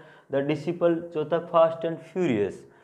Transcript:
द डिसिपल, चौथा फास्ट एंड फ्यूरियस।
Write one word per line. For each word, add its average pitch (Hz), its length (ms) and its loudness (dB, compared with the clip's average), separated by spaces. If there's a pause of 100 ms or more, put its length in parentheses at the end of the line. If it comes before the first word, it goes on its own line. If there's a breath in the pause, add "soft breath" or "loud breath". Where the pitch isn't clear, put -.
(320 loud breath)
द 135 40 0
डिसिपल, 160 800 0
चौथा 156 240 -2
फास्ट 165 460 2
एंड 165 140 -4
फ्यूरियस। 127 720 -2 (160 soft breath)